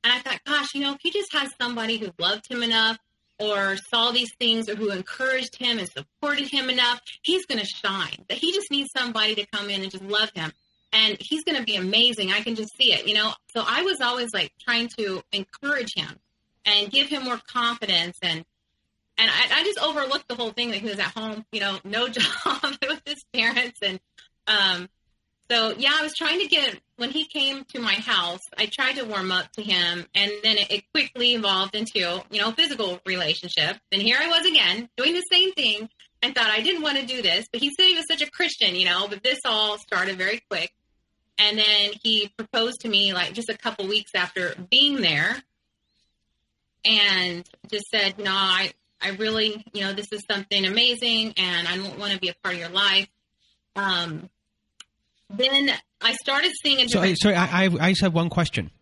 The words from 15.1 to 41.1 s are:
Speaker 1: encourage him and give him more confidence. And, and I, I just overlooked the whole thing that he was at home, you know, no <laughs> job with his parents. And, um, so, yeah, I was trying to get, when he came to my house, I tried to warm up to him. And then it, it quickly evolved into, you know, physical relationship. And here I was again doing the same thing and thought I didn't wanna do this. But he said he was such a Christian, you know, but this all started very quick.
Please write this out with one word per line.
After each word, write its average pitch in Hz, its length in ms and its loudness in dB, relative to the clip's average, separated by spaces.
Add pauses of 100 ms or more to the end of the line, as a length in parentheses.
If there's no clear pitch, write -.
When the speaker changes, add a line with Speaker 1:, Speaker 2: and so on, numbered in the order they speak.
Speaker 1:
encourage 240 640 -4
him - 220 -8 (480)
and 208 240 2
give 277 180 2
him 277 160 -4
more 240 160 -4 (100)
confidence. 202 720 0
And, 165 220 -2 (720)
and - 120 4
I, 247 300 2
I 330 40 0
just 403 160 0
overlooked 285 480 -2
the 240 80 -6
whole 226 160 -4
thing 240 180 -4
that 202 100 -4
he 226 80 -8
was 202 120 -6
at 165 120 0
home, 220 380 -8
you 220 100 -6
know, 196 220 -2
no 220 260 -2
<laughs> - 0 -
job 247 540 0
with 277 420 -4
his 294 200 -10 (100)
parents. 240 480 0
And, 190 160 -4 (480)
um, 190 420 2 (640)
so, 220 280 2
yeah, 277 200 2
I 302 40 2
was 302 120 -4
trying 330 260 0
to 403 60 0
get, 269 320 2 (180)
when 240 140 -4
he 302 140 -2
came 269 480 -4
to 254 80 -8
my 208 140 2
house, 190 460 -2 (180)
I 220 80 2
tried 262 300 -2
to 262 80 -4
warm 190 280 -2
up 180 200 0
to - 100 -10
him. 175 420 0 (100)
And 202 160 2 (120)
then 220 160 4
it, 202 120 0
it 208 220 -4
quickly 247 420 0
evolved 196 400 0
into, 185 560 -2
you 208 100 -4
know, 220 120 0
physical 220 540 -2
relationship. 175 680 -2 (140)
And 196 120 0
here 240 180 4
I 330 80 0
was 339 180 2
again 233 500 2
doing 294 180 2
the 359 180 -2
same 370 200 4
thing 220 360 -2 (340)
and 262 120 -2
thought 226 160 2
I 214 100 2
didn't 330 220 0
wanna 277 240 0
do 254 160 -2
this. 190 280 4
But 240 120 -4
he 285 140 2
said 370 100 6
he 349 80 8
was 330 160 0
such 320 120 0
a 294 80 -2
Christian, 233 440 2
you 185 100 2
know, 180 240 2
but 202 140 -8
this 262 240 2
all 214 320 0
started 190 400 -2
very 202 320 -2
quick. 175 200 -2 (680)